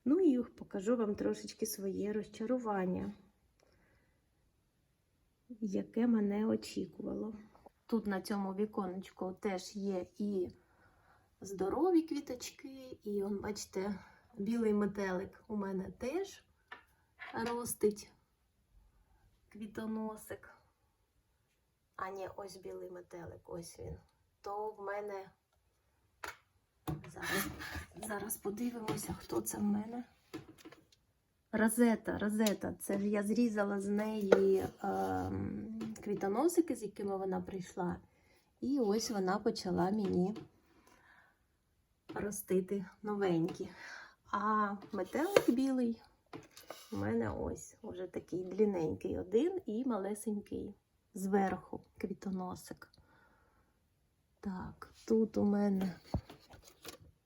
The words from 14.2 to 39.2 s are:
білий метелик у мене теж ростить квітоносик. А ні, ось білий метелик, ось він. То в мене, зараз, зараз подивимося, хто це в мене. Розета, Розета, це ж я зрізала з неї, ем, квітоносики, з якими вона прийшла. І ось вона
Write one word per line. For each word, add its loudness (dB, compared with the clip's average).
білий 2
метелик 0
у -4
мене -2
теж -4
ростить 0
квітоносик. -6
А -4
ні, -6
ось -10
білий -10
метелик, -14
ось -10
він. -10
То -4
в -14
мене, -6
зараз, -4
зараз -4
подивимося, -4
хто -2
це -6
в 0
мене. 0
Розета, 4
Розета, 2
це -2
ж 0
я 2
зрізала 2
з -4
неї, 4
ем, -2
квітоносики, 2
з -8
якими -4
вона 0
прийшла. -4
І 0
ось 2
вона 2